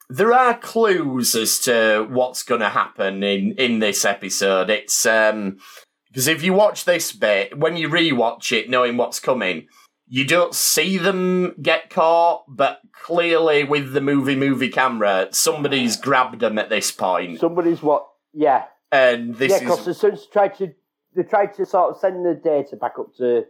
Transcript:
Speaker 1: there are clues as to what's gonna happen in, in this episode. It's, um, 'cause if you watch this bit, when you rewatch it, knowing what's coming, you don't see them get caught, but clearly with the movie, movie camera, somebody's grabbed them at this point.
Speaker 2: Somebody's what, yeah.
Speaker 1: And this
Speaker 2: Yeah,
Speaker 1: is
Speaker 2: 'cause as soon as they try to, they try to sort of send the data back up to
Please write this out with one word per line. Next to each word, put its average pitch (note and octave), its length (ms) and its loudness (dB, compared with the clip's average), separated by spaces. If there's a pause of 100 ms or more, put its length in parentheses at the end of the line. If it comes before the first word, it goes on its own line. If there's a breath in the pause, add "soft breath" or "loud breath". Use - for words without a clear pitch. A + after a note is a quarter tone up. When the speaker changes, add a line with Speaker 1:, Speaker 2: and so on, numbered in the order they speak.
(100)
Speaker 1:
there G3+ 220 2
are B3 240 4
clues E3 800 0
as A2 260 0
to A2 500 2
what's B2+ 320 -2
gonna A2 280 0
happen G2 520 -2
in, G2+ 360 0
in A#2+ 220 0
this G#2 260 -2
episode. G2 640 0
It's, - 340 -2
um, G#2+ 540 2 (560 loud breath)
'cause B2+ 140 -2
if D#3 140 -2
you F#3 120 2
watch G3+ 320 2
this - 260 0
bit, G#2 460 0
when D#3+ 180 0
you D#3+ 140 -4
rewatch C3+ 640 0
it, - 180 -2
knowing B2 260 2
what's - 240 -2
coming, G2 460 -2 (400 soft breath)
you C3 200 -4
don't E3+ 280 2
see F3+ 420 0
them F3+ 640 0
get D#3+ 300 -2
caught, E3+ 580 2
but C3+ 320 -2 (120)
clearly E3 720 0
with C#3 280 -2
the D3 80 0
movie, C#3 360 0
movie C3 340 0
camera, G#2+ 600 0
somebody's C#3+ 680 -2
grabbed B2 440 0
them G#2+ 180 0
at G2+ 120 -4
this G#2 200 -2
point. F2+ 480 -2
Speaker 2:
Somebody's E3+ 440 -2
what, D3 240 0 (260)
yeah. D3 320 2 (260)
Speaker 1:
And A#2+ 460 2
this - 140 0
Speaker 2:
Yeah, - 80 4
Speaker 1:
is - 100 -2
Speaker 2:
'cause F3 200 -2
as E3+ 120 -6
soon G#3 120 2
as G3 100 -14
they - 100 -20
try G3+ 160 2
to, F#3+ 240 -8 (420)
they F3+ 100 -2
try G3+ 220 0
to F#3+ 200 -6
sort F3+ 280 2
of - 60 -18
send F#3 240 -2
the F3 100 0
data D3 420 -2
back A#2 220 -8
up - 180 -12
to A#2+ 320 0